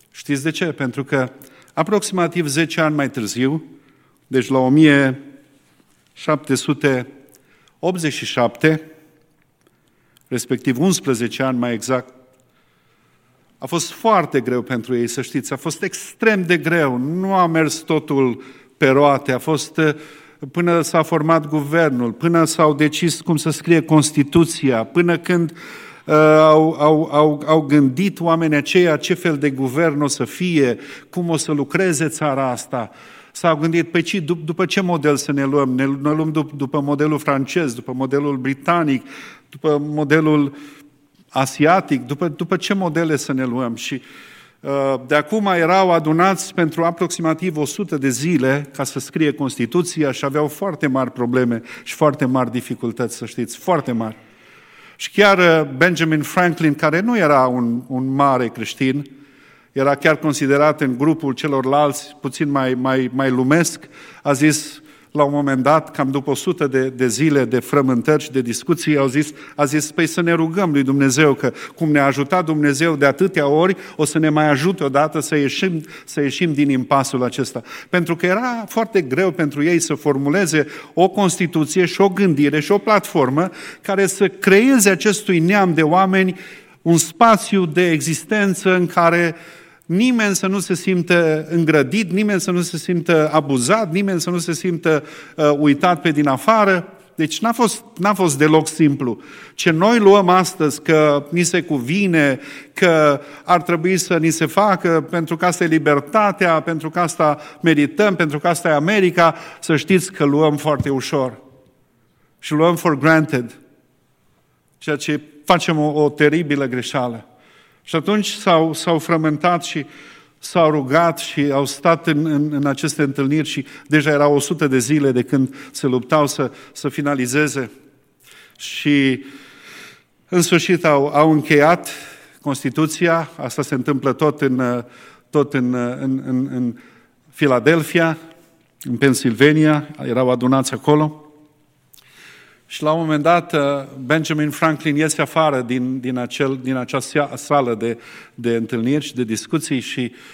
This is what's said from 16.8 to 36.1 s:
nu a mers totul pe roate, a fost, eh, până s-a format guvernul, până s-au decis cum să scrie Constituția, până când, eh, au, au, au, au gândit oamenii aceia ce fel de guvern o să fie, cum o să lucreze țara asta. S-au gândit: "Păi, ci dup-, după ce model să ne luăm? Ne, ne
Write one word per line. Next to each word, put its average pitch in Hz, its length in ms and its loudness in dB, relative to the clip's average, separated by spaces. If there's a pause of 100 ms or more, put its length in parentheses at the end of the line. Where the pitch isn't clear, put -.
nu 175 360 -4
a 180 140 2
mers 160 280 0
totul 139 680 -2 (340)
pe 139 100 2
roate, 139 440 4
a 127 80 -2
fost, - 380 -4
eh, 151 180 2 (560)
până 175 300 0
s-a 160 200 2
format 156 460 0
guvernul, 143 640 0
până 165 320 2
s-au 156 300 2
decis 151 480 0
cum 170 140 0
să 151 140 -2
scrie 165 320 2
Constituția, 143 1040 2
până 175 340 0
când, 170 340 -2 (540)
eh, 151 100 2 (220)
au, 156 340 6
au, 156 400 2
au, 147 340 2
au 156 160 4
gândit 143 580 0
oamenii 165 380 0
aceia 160 400 2
ce 147 160 -4
fel 165 240 -2
de 143 120 -2
guvern 139 520 -2
o 147 60 0
să 131 180 -4
fie, 151 520 0 (320)
cum 175 200 -4
o 165 80 0
să 156 140 -6
lucreze 156 560 -2
țara 135 420 -4
asta. 120 420 -8 (400)
S-au 160 260 0
gândit: 165 340 -2
"Păi, 170 100 0
ci 170 140 -6
dup-, 160 300 -4
după 170 200 -2
ce 196 160 -2
model 156 340 0
să 139 160 -4
ne 139 120 0
luăm? 139 260 0
Ne, 127 160 0
ne 139 260 -2